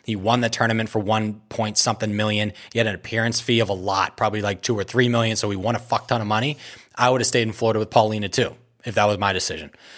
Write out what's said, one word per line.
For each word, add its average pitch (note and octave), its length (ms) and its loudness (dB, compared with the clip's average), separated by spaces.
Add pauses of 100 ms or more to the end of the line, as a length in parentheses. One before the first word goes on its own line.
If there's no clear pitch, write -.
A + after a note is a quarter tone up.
He A2 120 -6
won A2 260 0
the A#2 80 0
tournament A2 400 0
for - 100 -4
one G#2+ 500 -2
point G#2+ 280 -4
something A2 380 0
million. G#2 380 0 (200)
He A#2 60 0
had A2+ 80 2
an G2+ 80 -4
appearance A2+ 440 -2
fee A#2 200 2
of G#2 100 2
a G2+ 40 -2
lot, F#2+ 440 -2
probably, G#2+ 240 0
like, G2+ 220 -4
two A#2 140 0
or G2 60 -2
three B2 240 2
million, A2+ 300 2
so G#2+ 120 -2
he G2+ 60 -2
won G#2 200 -2
a A2+ 40 -4
fuck - 280 -4
ton A#2+ 140 0
of G#2+ 60 -4
money. A#2+ 300 0 (380)
I B2 160 4
would B2+ 100 2
have A2 60 0
stayed A#2+ 160 2
in A2 100 -2
Florida A2 260 2
with G#2+ 120 -4
Paulina G#2+ 380 2
too, G2+ 260 0 (280)
if G#2+ 120 -8
that G#2 100 4
was G#2 140 2
my G2 120 2
decision. D#2+ 380 -6 (280)